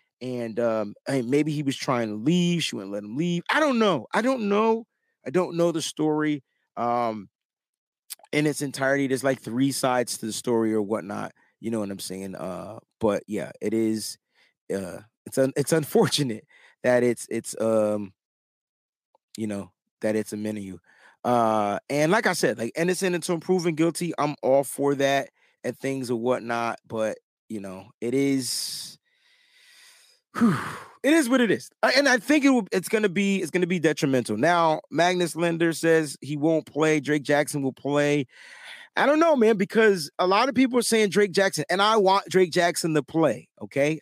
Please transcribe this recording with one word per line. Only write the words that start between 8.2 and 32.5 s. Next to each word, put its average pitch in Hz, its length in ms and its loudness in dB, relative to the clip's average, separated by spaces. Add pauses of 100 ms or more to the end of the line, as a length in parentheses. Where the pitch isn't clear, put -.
in 151 140 0
its 151 160 -2
entirety. 135 460 0
There's, 127 160 -2
like, 135 180 0
three 131 300 0
sides 123 480 -2
to 110 80 -8
the 107 40 -6
story 113 420 0
or 110 80 2
whatnot. 101 500 -6 (280)
You 107 120 -8
know 117 80 -2
what 101 100 -6
I'm 98 100 -10
saying? 95 360 -10
Uh, 92 440 -12 (200)
but, 104 280 0
yeah, 95 320 -6
it 104 140 -4
is, 110 440 -2 (560)
uh, 92 260 -8 (260)
it's - 120 -10
un-, 135 180 2
it's 147 180 -2
unfortunate 151 720 0 (360)
that 123 220 2
it's, 120 260 0
it's, - 300 -8
um, 107 540 0 (1200)
you 110 100 -6
know, 98 240 -10 (280)
that 107 160 -2
it's 107 180 -4
a 107 40 -8
menu. 104 420 -8 (440)
Uh, 110 540 0 (120)
and 151 220 0
like 220 140 2
I 185 80 0
said, 127 240 0
like, 117 180 -6
innocent 180 400 -2
until 165 220 -4
proven 170 380 0
guilty, 165 420 0
I'm 147 240 -2
all 135 220 4
for 139 320 -2
that 139 340 0 (340)
and 120 140 -6
things 135 320 -6
or 120 100 -2
whatnot. 117 680 -2
But, 110 300 -4 (320)
you 110 100 -10
know, 95 300 -14 (100)
it 120 140 -4
is, 135 840 -4 (1400)
whew, 196 200 4 (460)
it 277 100 4
is 302 160 4
what 254 120 4
it 208 100 4
is. - 180 -2 (140)
Uh, 233 120 4
and 277 120 4
I 254 100 6
think 285 280 2
it 277 40 6
will, 240 220 4